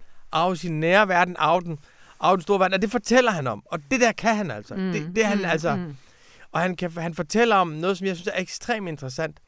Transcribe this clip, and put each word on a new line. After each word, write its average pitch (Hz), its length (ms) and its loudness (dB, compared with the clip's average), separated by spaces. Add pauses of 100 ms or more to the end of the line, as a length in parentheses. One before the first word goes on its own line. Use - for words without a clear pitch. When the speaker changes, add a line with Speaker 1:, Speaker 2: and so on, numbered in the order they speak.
(320)
Speaker 1:
arve 175 240 2
sin 156 240 -4
nære 185 280 4
verden, 180 300 2
arve 165 220 4
den, 170 180 -8 (420)
arve 180 160 4
den 175 60 -2
store 202 180 2
verden, 185 140 2
og 190 80 2
det 214 80 0
fortæller 247 400 4
han 156 160 -2
om, 107 200 -4
og 175 120 -6 (120)
det 262 100 0
der 233 120 4
kan 220 240 0
han 202 140 -4
altså. 104 240 -10
Speaker 2:
Mm. 185 180 -4
Speaker 1:
Det, 160 240 -4
det 220 80 2
er 214 40 0
han 202 100 2
Speaker 2:
Mm, 190 60 -2
Speaker 1:
altså. 165 320 0
Speaker 2:
mm. 165 200 -8 (560)
Speaker 1:
Og 156 80 0
han 180 160 -2
kan, 175 160 -6
han 165 220 -6
fortæller 214 420 2
om 180 120 4
noget, 170 300 -2
som 190 80 -4
jeg 185 100 -4
synes 180 180 -12
er 185 60 -2
ekstremt 196 480 -6
interessant. 151 600 -8